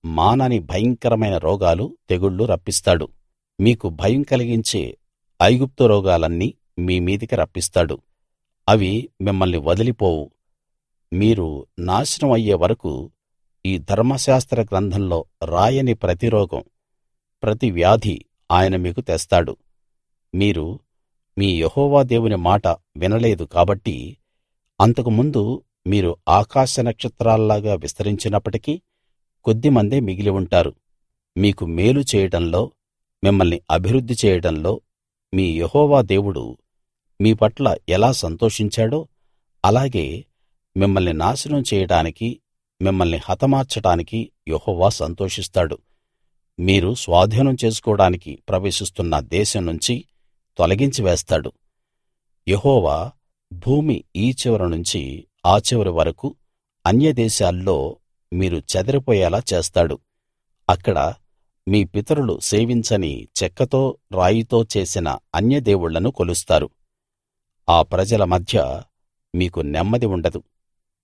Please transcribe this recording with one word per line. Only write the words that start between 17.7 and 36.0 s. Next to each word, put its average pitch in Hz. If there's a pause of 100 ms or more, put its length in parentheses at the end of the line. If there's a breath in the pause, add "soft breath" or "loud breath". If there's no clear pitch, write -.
వ్యాధి 92 (260)
ఆయన 92
మీకు 90
తెస్తాడు. 85 (800)
మీరు 92 (580)
మీ 101
యెహోవా 139
దేవుని 117
మాట 92
వినలేదు 95
కాబట్టి, 87 (640)
అంతకుముందు 113 (240)
మీరు 92 (100)
ఆకాశ 110
నక్షత్రాల్లాగా 110
విస్తరించినప్పటికీ 104 (640)
కొద్దిమందే 117
మిగిలి 101
ఉంటారు. 92 (600)
మీకు 98
మేలు 101 (120)
చేయడంలో, 90 (520)
మిమ్మల్ని 95 (100)
అభివృద్ధి 113 (100)
చేయడంలో 85 (520)
మీ 95
యెహోవా 131